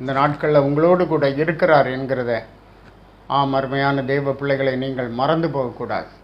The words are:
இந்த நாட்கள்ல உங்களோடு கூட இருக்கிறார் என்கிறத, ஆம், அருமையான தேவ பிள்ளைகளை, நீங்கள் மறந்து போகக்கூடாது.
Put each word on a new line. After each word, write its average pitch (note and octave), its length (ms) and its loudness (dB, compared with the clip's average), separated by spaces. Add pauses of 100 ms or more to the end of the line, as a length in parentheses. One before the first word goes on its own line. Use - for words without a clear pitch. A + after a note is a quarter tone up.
இந்த C3 120 -6
நாட்கள்ல D3 560 2
உங்களோடு E3+ 380 4
கூட D3 220 2
இருக்கிறார் D3 680 2
என்கிறத, B2 440 -4 (840)
ஆம், C3+ 260 0
அருமையான C#3 500 0
தேவ C#3 300 -2
பிள்ளைகளை, C3+ 440 -2
நீங்கள் C3 320 -4
மறந்து D3+ 420 0
போகக்கூடாது. A#2+ 560 -6 (180)